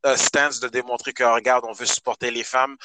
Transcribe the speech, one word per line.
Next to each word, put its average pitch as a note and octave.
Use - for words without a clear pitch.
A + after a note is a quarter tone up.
euh, C3+
stance C#3+
de B2
démontrer B2
que, B2+
regarde, A#2
on A2+
veut A2+
supporter A#2+
les A#2
femmes, C3+